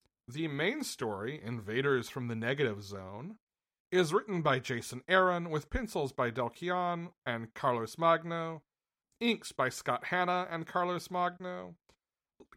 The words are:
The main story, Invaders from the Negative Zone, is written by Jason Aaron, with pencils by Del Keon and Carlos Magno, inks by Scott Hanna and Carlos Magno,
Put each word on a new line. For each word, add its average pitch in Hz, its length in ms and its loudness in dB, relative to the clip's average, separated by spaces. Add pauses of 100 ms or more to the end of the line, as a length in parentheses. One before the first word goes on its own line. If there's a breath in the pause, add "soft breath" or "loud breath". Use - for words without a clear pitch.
(280)
The 156 200 -4
main 175 360 0
story, 113 600 -4
Invaders 120 680 0
from 123 200 -6
the 113 60 -2
Negative 117 460 0
Zone, 101 540 -12 (560)
is 180 220 6
written 185 280 2
by 139 180 4
Jason 123 500 -6
Aaron, 180 400 4
with 151 200 -4
pencils 180 440 -2
by 123 160 2
Del 120 200 -2
Keon 175 600 -2 (160)
and 117 280 -4
Carlos 120 440 0
Magno, 165 640 2 (580)
inks 233 320 0
by 131 160 2
Scott - 380 -2
Hanna 180 440 2
and 165 160 -4
Carlos 175 460 0
Magno, 180 640 -4 (800)